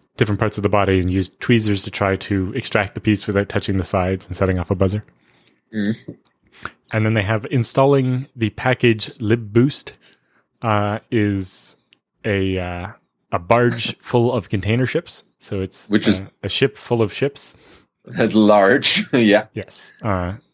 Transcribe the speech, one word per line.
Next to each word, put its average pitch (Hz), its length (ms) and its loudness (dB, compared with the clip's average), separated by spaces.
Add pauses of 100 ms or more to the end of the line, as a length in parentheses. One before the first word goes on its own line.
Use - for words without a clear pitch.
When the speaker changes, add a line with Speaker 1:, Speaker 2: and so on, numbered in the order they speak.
(160)
Speaker 1:
different 104 240 0
parts 107 180 -2
of 98 60 -6
the 98 60 2
body 98 300 4
and 90 120 0
use 95 180 -2 (100)
tweezers 107 440 2
to 101 80 -10
try 95 240 0
to 98 400 -2
extract 107 400 -2
the 101 60 -8
piece 107 260 0
without 101 220 0
touching 98 280 -2
the 92 60 0
sides 92 440 -2
and 92 80 -8
setting 92 240 0
off 87 120 -2
a 101 40 2
buzzer. 95 280 0 (720)
Speaker 2:
Mm. 107 440 -4 (760)
Speaker 1:
And 107 120 0
then 110 100 2
they 104 80 0
have 107 280 -2
installing 135 840 2
the 113 160 -2
package 120 560 0 (100)
libboost, 117 760 0 (680)
uh, 104 380 0 (120)
is 101 640 -2 (500)
a, 95 320 0
uh, 90 300 -8 (440)
a 95 80 0
barge 120 580 0
<laughs> - 40 -20
full 120 320 0
of 117 160 -4
container 110 360 0
ships. - 380 -6 (160)
So 98 220 -8
it's, - 260 -10
Speaker 2:
Which 104 200 0
is 98 120 2
Speaker 1:
uh, 98 60 -12 (180)
a 101 60 -4
ship - 260 0
full 117 260 -2
of 104 120 -2
ships. - 420 -6 (640)
Speaker 2:
At 107 160 2
large, 104 760 4
<laughs> - 40 -10
yeah. 107 400 4
Speaker 1:
Yes. - 480 -10
Uh, 95 360 -2 (160)